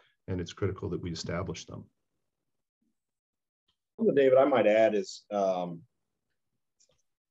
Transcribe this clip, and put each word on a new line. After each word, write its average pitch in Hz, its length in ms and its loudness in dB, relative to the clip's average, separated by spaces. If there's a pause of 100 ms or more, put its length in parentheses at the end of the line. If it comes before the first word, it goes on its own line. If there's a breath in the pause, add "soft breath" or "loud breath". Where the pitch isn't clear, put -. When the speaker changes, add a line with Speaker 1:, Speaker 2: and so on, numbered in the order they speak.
(300 soft breath)
Speaker 1:
and 92 100 -6
it's 85 140 -10
critical - 360 -6
that 85 120 -8
we 87 100 -8
establish 85 540 -10
them. - 180 -16 (2250)
Speaker 2:
Well, 202 180 0
David, 135 220 6
I 135 80 6
might 123 220 2
add 107 280 4
is, - 360 -6
um, 92 500 -2 (1500)